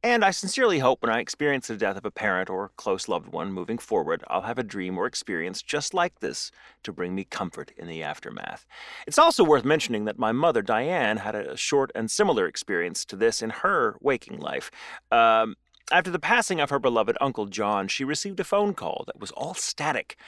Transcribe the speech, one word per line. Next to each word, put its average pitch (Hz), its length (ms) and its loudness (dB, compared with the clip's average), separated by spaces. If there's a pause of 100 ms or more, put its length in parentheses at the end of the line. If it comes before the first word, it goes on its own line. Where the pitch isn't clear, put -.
And 233 220 4
I 196 60 8
sincerely 196 480 2
hope 131 240 4
when 117 80 2
I 117 100 2
experience 143 480 -2
the 113 80 -4
death 98 200 0
of 95 80 -12
a 104 60 -4
parent 92 400 0
or 95 260 -4
close 95 320 -2
loved 90 200 -2
one 82 240 -6
moving 95 260 -6
forward, 82 500 -2
I'll 92 140 -2
have 113 160 -6
a 127 40 -4
dream 95 360 -6
or 98 80 0
experience 92 560 -6
just - 320 -4
like 175 260 0
this - 300 -6 (340)
to 98 80 -10
bring 90 220 -6
me 95 100 -4
comfort - 520 -8
in 85 120 -14
the 80 140 -8
aftermath. 55 640 -10 (400)
It's 151 120 2
also 330 260 6
worth 143 200 6
mentioning 123 400 2
that 107 140 -4
my 113 140 0
mother, 131 300 2
Diane, 117 560 0
had 104 160 -6
a 104 220 -6
short 135 380 2
and 110 160 -4
similar 139 360 2
experience 87 600 -4
to 101 100 -12
this 113 260 2
in 110 80 -4
her 151 500 0
waking - 380 -2
life. 71 320 -6 (400)
Um, 113 460 6 (340)
after 180 200 4
the 175 80 -2
passing 196 420 2
of 143 80 2
her 139 100 0
beloved 117 400 2
Uncle 120 280 -2
John, 101 420 0
she - 160 -4
received 180 360 -4
a - 40 -2
phone 202 300 2
call - 320 -6
that - 120 -10
was - 120 -12
all 170 240 -6
static. - 720 -4